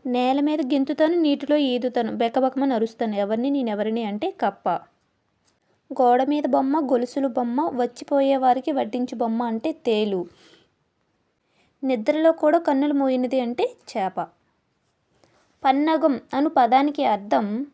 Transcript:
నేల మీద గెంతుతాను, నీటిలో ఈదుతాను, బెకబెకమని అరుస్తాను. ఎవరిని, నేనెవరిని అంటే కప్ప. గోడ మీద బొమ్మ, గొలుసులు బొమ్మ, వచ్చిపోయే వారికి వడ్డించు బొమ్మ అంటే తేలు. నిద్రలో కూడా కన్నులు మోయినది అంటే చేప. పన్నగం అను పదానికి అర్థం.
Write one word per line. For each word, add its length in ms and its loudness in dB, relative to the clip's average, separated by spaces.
నేల 340 0
మీద 220 0
గెంతుతాను, 600 0
నీటిలో 340 0
ఈదుతాను, 600 0
బెకబెకమని 580 0
అరుస్తాను. 420 -2
ఎవరిని, 340 -2
నేనెవరిని 540 -2
అంటే 280 -4
కప్ప. 380 -2
గోడ 300 4
మీద 200 0
బొమ్మ, 360 0
గొలుసులు 480 -2
బొమ్మ, 460 -2
వచ్చిపోయే 640 0
వారికి 340 2
వడ్డించు 440 -4
బొమ్మ 280 -2
అంటే 280 -4
తేలు. 560 -2
నిద్రలో 480 2
కూడా 280 2
కన్నులు 340 0
మోయినది 460 0
అంటే 240 -2
చేప. 640 -6
పన్నగం 580 2
అను 240 0
పదానికి 480 2
అర్థం. 680 -2